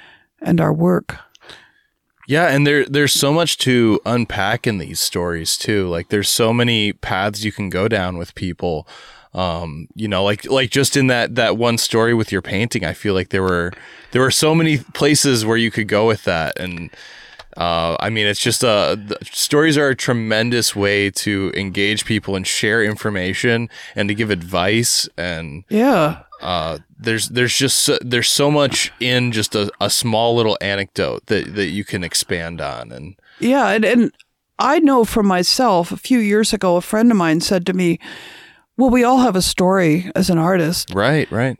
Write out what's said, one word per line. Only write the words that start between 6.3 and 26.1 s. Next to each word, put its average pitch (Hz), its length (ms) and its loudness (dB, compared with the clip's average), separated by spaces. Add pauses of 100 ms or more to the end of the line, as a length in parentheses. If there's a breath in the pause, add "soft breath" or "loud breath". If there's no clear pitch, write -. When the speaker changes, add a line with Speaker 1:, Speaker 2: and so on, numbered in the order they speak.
Speaker 2:
many 117 400 0
paths 104 520 -4
you 107 80 -4
can 98 180 -8
go 92 180 -2
down 92 300 -2
with 85 160 -10
people. 85 540 -6 (480 loud breath)
Um, 85 580 -6
you 110 140 -6
know, 98 160 0
like, 104 260 -2
like, 135 220 0
just 139 260 0
in 135 100 4
that, 117 280 0
that 110 220 2
one 117 200 2
story 113 380 2
with 110 160 -2
your 95 100 0
painting, 98 420 -4
I 82 100 -4
feel 101 200 -2
like 92 160 -2
there 95 140 0
were, 87 300 0 (380 loud breath)
there 123 120 2
were 131 80 2
so 156 240 2
many 160 240 2
places 139 680 2
where 113 120 2
you 117 120 2
could 107 180 -4
go 104 200 2
with 107 160 0
that. 82 360 -2
And, 87 300 -8 (680 loud breath)
uh, 85 420 -2
I 104 100 -2
mean, 110 160 -2
it's 104 160 0
just 120 220 0
a, 101 360 2
the - 200 -8 (120)
stories 147 460 2
are 143 120 2
a 131 60 0
tremendous 113 800 0
way 101 360 2
to 98 440 -2
engage 98 500 -2
people 98 300 -2
and 92 120 -4
share 110 360 0
information 107 840 -2 (260 loud breath)
and 104 140 -2
to 104 60 -2
give 107 160 -2
advice. 95 760 0 (100)
And 82 520 -8
Speaker 1:
Yeah. 214 520 2 (200)